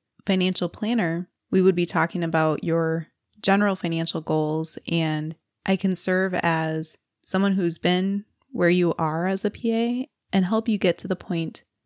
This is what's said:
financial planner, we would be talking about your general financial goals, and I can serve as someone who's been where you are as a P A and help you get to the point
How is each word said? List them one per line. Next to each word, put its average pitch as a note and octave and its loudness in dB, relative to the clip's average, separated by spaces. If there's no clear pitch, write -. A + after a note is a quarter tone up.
financial F#3 0
planner, F#3 -2
we F#3 4
would F#3 6
be F3 0
talking E3+ 0
about D#3+ 0
your E3 -2
general G3 2
financial E3 -4
goals, D#3 -2
and D#3 -2
I F#3+ 2
can F#3 0
serve F#3 0
as D#3+ -2
someone G3 2
who's F3 0
been F#3+ 0
where F3+ 2
you F3 4
are E3 -2
as F#3+ -2
a G3+ 0
P A3+ -2
A A#3+ -2
and F#3+ 4
help A3 -2
you G#3+ 2
get F3 0
to - -4
the F#3+ -2
point E3 -6